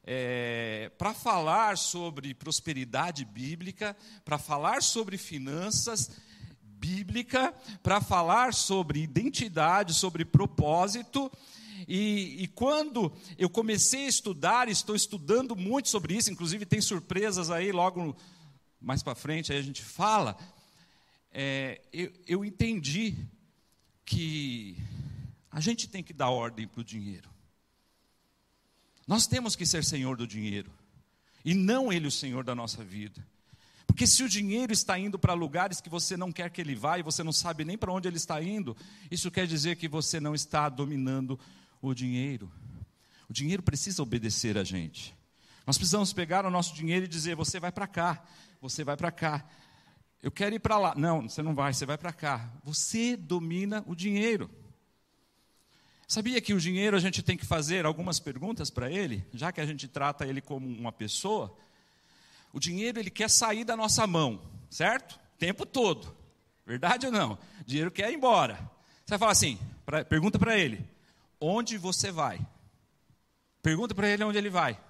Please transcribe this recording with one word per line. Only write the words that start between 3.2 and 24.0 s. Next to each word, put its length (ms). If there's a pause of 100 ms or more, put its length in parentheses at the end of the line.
bíblica, 720 (280)
pra 120
falar 460
sobre 340
finanças 960 (520)
bíblica, 920 (280)
pra 180
falar 520
sobre 480
identidade, 960
sobre 300
propósito. 1040 (580)
E, 540
e 60
quando 640 (280)
eu 100
comecei 560
a 40
estudar, 600
estou 260
estudando 600
muito 320
sobre 260
isso, 160
inclusive 360
tem 140
surpresas 720
aí 220
logo 420 (680)
mais 220
pra 120
frente, 360
aí 80
a 40
gente 200
fala, 540 (960)
é, 480 (100)
eu, 220 (140)
eu 180
entendi 720 (880)